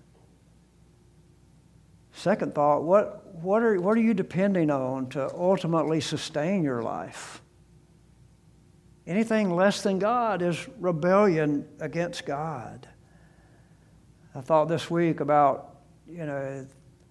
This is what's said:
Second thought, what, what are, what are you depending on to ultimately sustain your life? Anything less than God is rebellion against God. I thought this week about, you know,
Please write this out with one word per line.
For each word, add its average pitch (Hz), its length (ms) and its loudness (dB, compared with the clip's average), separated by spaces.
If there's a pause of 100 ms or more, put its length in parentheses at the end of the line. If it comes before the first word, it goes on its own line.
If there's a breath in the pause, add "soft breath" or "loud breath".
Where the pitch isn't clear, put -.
(2000)
Second 185 420 -2
thought, 147 280 2
what, 185 540 0
what 190 260 0
are, 214 180 2
what 208 160 2
are 233 60 4
you 226 100 4
depending 185 580 0
on 131 400 -2
to 135 240 -6
ultimately 165 680 2
sustain 165 600 -2
your 127 200 -2
life? - 580 -10 (1700)
Anything 208 500 0
less 190 240 4
than 190 180 0
God 214 440 0
is 175 260 -2 (100)
rebellion 170 880 2 (140)
against 165 460 -6
God. 143 600 -8 (1500 soft breath)
I 143 80 -12
thought 156 280 2
this 165 200 -2
week 170 300 2
about, 143 560 2 (320)
you 165 180 -14
know, 139 400 -8 (460)